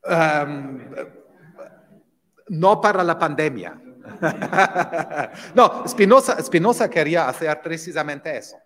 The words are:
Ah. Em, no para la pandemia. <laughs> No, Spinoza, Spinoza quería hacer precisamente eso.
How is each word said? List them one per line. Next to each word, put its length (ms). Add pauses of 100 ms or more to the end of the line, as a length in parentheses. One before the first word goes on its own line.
Ah. 380
Em, 520 (1500)
no 320
para 240
la 140
pandemia. 600 (420)
<laughs> 1300
No, 320
Spinoza, 560
Spinoza 460
quería 400
hacer 320
precisamente 760
eso. 280